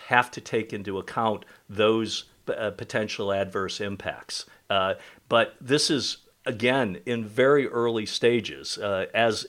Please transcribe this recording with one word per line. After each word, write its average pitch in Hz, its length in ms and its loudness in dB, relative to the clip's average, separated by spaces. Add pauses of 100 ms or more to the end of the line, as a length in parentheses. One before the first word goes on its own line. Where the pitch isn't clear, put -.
have 123 240 4
to - 80 -12
take 110 320 -4
into 98 280 -6
account 107 440 -2 (240)
those, 110 580 0 (220)
uh, 107 240 -2
potential 107 640 -4
adverse 98 480 -2
impacts. - 640 -8 (240)
Uh, 95 240 2 (360)
but 117 300 4
this 139 300 0
is, 139 280 -2 (280)
again, 117 600 0
in 117 200 -4
very 131 440 4
early 117 360 0
stages. 107 720 0
Uh, 98 360 -2
as, 113 360 2